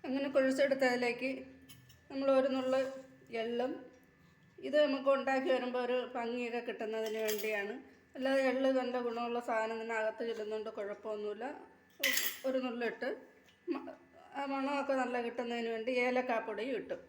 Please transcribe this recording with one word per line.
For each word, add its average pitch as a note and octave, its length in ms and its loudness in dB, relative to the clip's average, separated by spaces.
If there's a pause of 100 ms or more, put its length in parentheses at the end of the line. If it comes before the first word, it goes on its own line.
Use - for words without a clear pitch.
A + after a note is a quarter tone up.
അങ്ങനെ C#4 280 -2
കുഴച്ചെടുത്തതിലേക്ക് C4 920 2 (800)
നമ്മൾ C4+ 180 0 (100)
ഒരു C4 180 4
നുള്ളു C4 240 2 (640)
എള്ളും, A#3+ 300 0 (960)
ഇത് C4+ 80 0 (100)
നമുക്ക് C4+ 320 2
ഉണ്ടാക്കി C4+ 360 2
വരുമ്പോൾ B3 320 0
ഒരു B3 120 0 (180)
ഭംഗിയൊക്കെ A#3+ 520 -2
കിട്ടുന്നതിന് A3 600 -4
വേണ്ടിയാണ്. G#3+ 460 -2 (420)
അല്ലാതെ C4+ 260 2 (100)
എള്ള് C4 180 4 (100)
നല്ല B3 160 -2 (100)
ഗുണമുള്ള A#3+ 420 -2
സാധനം A3+ 340 0
തന്നെ, A3+ 180 -2
അകത്ത് A3 300 -2
ചെല്ലുന്നതുകൊണ്ട് G#3+ 480 -4
കുഴപ്പമൊന്നുമില്ല. G#3 680 -6 (1000)
ഒരു C4 180 0
നുള്ളിട്ട് A#3 440 -2 (640)
മ-, - 220 -8 (420)
ആ C#4 140 -2
മണമൊക്കെ C#4 500 0
നല്ല A#3+ 140 0 (120)
കിട്ടുന്നതിന് A#3 480 -2
വേണ്ടി A3+ 160 -2 (140)
ഏലക്കാപ്പൊടിയും B3 760 0
ഇട്ടു F3 160 -6 (120)